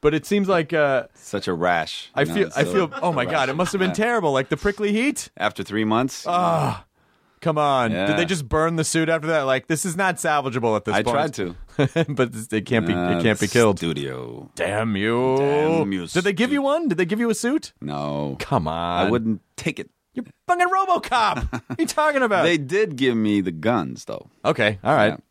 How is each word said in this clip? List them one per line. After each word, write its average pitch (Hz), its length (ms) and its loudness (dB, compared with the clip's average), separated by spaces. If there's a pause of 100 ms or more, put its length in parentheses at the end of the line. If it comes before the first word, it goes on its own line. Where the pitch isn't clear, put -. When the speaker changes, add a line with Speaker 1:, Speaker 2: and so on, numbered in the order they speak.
Speaker 1:
But 151 140 2
it 151 100 -2
seems 202 220 0
like, 170 260 0
uh, 139 300 2 (100)
Speaker 2:
Such - 340 -8
a 95 60 0
rash, 85 640 0
Speaker 1:
I 139 60 2
Speaker 2:
you 143 80 2
know, - 40 -4
Speaker 1:
feel, 196 220 0
I 143 80 2
Speaker 2:
so 175 100 -2
Speaker 1:
feel. 175 160 2 (100)
Oh 175 140 0
my 131 100 0
Speaker 2:
a - 40 0
Speaker 1:
God, 143 200 0
it 131 40 -2
Speaker 2:
rash. 143 60 -4
Speaker 1:
must 175 160 0
have 196 60 0
been 185 120 2
Speaker 2:
Yeah. 196 140 0
Speaker 1:
terrible. 220 260 0
Like 135 180 0
the 160 80 -2
prickly 202 340 -2
heat. 226 460 -2
Speaker 2:
After - 240 -2
three 101 240 -2
months. 117 400 0
Speaker 1:
Ah, 165 600 0 (560)
come 156 180 -2
on. 135 320 2
Did - 40 -2 (140)
Speaker 2:
Yeah. 104 60 2
Speaker 1:
they - 100 2
just 160 240 -4
burn 160 280 2
the 160 60 0
suit 160 240 0
after 160 200 0
that? 156 160 2
Like, 131 240 0
this 160 180 -2
is 170 100 -4
not 185 200 0
salvageable 131 600 0
at 101 100 -2
this 104 100 0
Speaker 2:
I 107 80 4
Speaker 1:
point. 120 100 0
Speaker 2:
tried 143 220 0
to. 87 200 -6 (220)
Speaker 1:
<laughs> 147 380 0
But 123 180 0
this, 110 180 -10
it 107 140 0
can't 117 220 2
be. 110 60 2
Speaker 2:
Uh, 87 260 0
Speaker 1:
It - 40 0
can't 107 160 2
be 104 80 0
killed. 110 300 4
Speaker 2:
studio. 65 800 -6
Speaker 1:
Damn 104 400 -2
you. 120 420 0
Speaker 2:
Damn 147 560 2
you, 90 140 -4
Speaker 1:
Did 175 160 -2
they 202 100 0
give 220 180 2
you 294 60 0
Speaker 2:
stu- 285 60 0 (100)
Speaker 1:
one? 330 140 0
Did 180 100 0
they 185 80 2
give 202 140 -2
you 233 100 0
a 220 60 2
suit? 262 440 -4
Speaker 2:
No. 73 600 -4
Speaker 1:
Come - 280 -2
on. 85 380 -2
Speaker 2:
I 92 60 0
wouldn't 110 300 -2 (160)
take - 220 -6
it. - 120 -12 (240)
Speaker 1:
You're 247 100 -8 (220)
fucking 359 200 2
RoboCop. 359 680 0 (140)
Speaker 2:
<laughs> - 20 -12
Speaker 1:
What 123 180 -8
are 131 80 -6
you 330 80 0
talking 302 380 0
about? 202 200 2
Speaker 2:
They 165 140 4
did 160 380 0
give 127 200 2
me 104 260 2
the 90 100 -2
guns, 80 540 -2
though. - 220 -12 (160)
Speaker 1:
Okay, 110 400 2
all 139 120 4
right. 107 180 6
Speaker 2:
Yeah. 69 40 -10 (140)